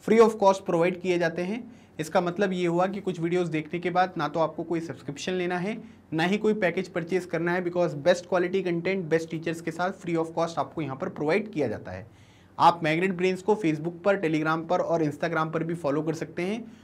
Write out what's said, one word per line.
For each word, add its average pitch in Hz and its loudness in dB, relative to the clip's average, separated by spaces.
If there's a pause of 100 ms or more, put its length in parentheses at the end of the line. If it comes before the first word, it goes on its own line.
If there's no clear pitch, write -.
free 214 6
of 220 8
cost 190 6
प्रोवाइड 180 2
किए 180 0
जाते 170 0
हैं। 202 -4 (420)
इसका 160 0
मतलब 180 0
ये 180 0
हुआ 175 2
कि 196 -4
कुछ 185 -4
वीडियोज़ 175 0
देखने 160 -4
के 180 -2
बाद 185 2
ना 147 0
तो 165 0
आपको 160 0
कोई 165 -2
सब्सक्रिप्शन 160 -8
लेना 180 -2
है, 208 -4 (360)
ना 160 0
ही 196 2
कोई 214 2
पैकेज 180 0
परचेज 180 -2
करना 175 -2
है, 185 0
because 175 0
best 180 4
quality 180 2
content, 175 -2
best 165 0
teachers 165 -4
के 165 -6
साथ 180 -4
free 170 -2
of 165 0
cost 165 -2
आपको 143 -4
यहाँ 135 -6
पर 190 -4
प्रोवाइड 185 -2
किया 139 0
जाता 95 -8
है। 92 -12 (520)
आप 170 6
मैग्नेट 170 0
ब्रेन्स 185 0
को 214 2 (100)
Facebook 160 -2
पर, 196 2
Telegram 160 0
पर 180 2
और 160 0
Instagram 160 -2
पर 165 -2
भी 165 -4
फॉलो 147 0
कर 156 -2
सकते 160 -6
हैं, 214 -4 (220)